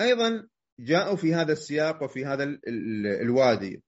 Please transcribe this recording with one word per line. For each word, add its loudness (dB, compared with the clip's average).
أيضًا 0
جاءوا 0
في 0
هذا 0
السياق -2
وفي -6
هذا -2
ال-، -6
ال-، -4
الوادي، 2